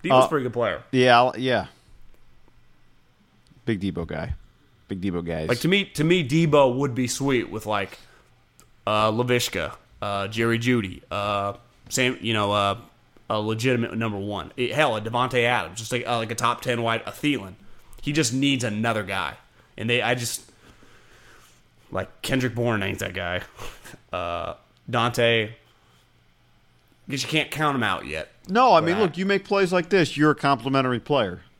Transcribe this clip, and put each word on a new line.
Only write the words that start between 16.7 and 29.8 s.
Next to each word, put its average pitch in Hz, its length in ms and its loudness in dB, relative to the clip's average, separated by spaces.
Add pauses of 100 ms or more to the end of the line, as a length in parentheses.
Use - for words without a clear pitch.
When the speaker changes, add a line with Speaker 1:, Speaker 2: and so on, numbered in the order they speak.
Speaker 1:
wide, 113 240 0
a 101 60 -10
Thielen. 98 440 -4 (460)
He 143 120 -4
just 131 200 2
needs 135 300 2
another 107 400 -2
guy, 92 320 -4 (420)
and 113 120 -4
they, 120 120 2
I 117 140 2
just, - 340 -8 (1400)
like, - 300 -10
Kendrick 127 340 -2
Bourne 117 280 0
ain't 98 160 -4
that 98 140 -6
guy. 90 320 -4
<laughs> - 60 -20 (640)
Uh, 85 400 -6 (360)
Dante, 117 600 2 (1600)
'cause 135 140 -4
you - 60 -6
can't 151 220 0
count 147 240 0
him 120 80 0
out 95 220 -2
yet. 76 260 -8 (160)
Speaker 2:
No, 226 240 4
I 165 80 8
Speaker 1:
But 156 60 2
Speaker 2:
mean, 175 100 2
Speaker 1:
I 220 60 0
Speaker 2:
look, 160 160 0
you 190 80 -2
make 196 180 0
plays 196 300 2
like 180 160 0